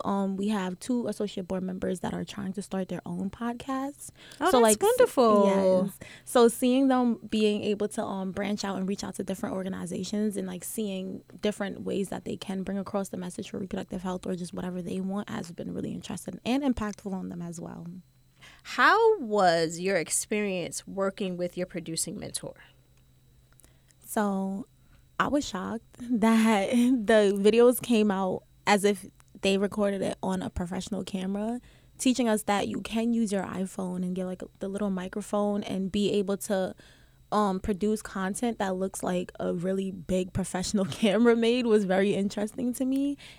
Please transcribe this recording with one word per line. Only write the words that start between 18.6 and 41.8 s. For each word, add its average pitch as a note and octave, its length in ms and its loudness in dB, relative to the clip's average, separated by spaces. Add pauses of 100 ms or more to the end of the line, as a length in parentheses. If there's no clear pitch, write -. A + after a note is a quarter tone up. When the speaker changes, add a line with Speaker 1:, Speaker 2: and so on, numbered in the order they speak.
Speaker 2:
How G4+ 560 6
was E3+ 600 2
your F#3+ 180 0
experience F#3 920 -2
working F#3+ 500 -4
with F3 180 -4
your F3+ 120 -4
producing E3 520 -6
mentor? - 360 -10 (1500)
Speaker 1:
So G3 640 -2 (540)
I - 80 2
was C#4+ 200 0
shocked G3 440 -8
<laughs> - 80 -20
that A3+ 720 4
the A3 680 6
videos A#3 420 8
came G#3+ 300 4
out F#3+ 340 -2 (220)
as G3 180 4
if G3+ 220 2 (360)
they G3 180 2
recorded G3+ 420 0
it - 220 -4
on F#3 180 -2
a F3 80 -6
professional F#3 540 -6
camera, G3+ 580 -4 (380)
teaching B3 280 2
us G#3+ 160 0
that G3+ 240 0
you G#3 140 -6
can A3+ 320 -2
use A3+ 180 0
your F#3+ 120 -2
iPhone F#3 540 -6
and F3+ 180 -4
get, F#3 100 -4
like, F#3 160 -8 (180)
the G3+ 80 -6
little G3+ 220 -4
microphone G3+ 720 -2
and F#3+ 300 -4
be G#3 220 2
able G3 240 0
to, F#3+ 360 -2 (580)
um, G3 300 2
produce G#3 400 0
content G3+ 580 -4
that F#3+ 160 -2
looks F#3+ 280 -4
like F3+ 360 -2
a F3+ 140 -2
really F#3+ 360 -2
big F#3 440 -2
professional F#3 520 -2
<laughs> - 160 -8
camera A3+ 320 6
made A#3 320 2
was G#3+ 200 4